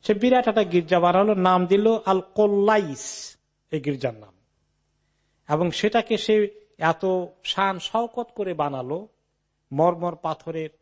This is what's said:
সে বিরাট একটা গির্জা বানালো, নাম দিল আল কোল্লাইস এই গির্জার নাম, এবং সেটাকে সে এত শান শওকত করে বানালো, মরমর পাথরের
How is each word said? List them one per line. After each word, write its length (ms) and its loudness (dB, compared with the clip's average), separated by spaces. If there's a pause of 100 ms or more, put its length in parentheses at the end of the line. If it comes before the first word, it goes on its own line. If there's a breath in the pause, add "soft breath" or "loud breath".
সে 120 0
বিরাট 340 2
একটা 160 2
গির্জা 360 2
বানালো, 340 4
নাম 320 2
দিল 400 2
আল 160 2
কোল্লাইস 1160 0 (340)
এই 100 -4
গির্জার 320 -4
নাম, 200 -20 (1160)
এবং 220 0
সেটাকে 460 -2
সে 300 0 (300)
এত 280 0 (380)
শান 360 -2
শওকত 560 -6
করে 180 -6
বানালো, 540 -6 (640)
মরমর 440 0
পাথরের 540 -8 (120)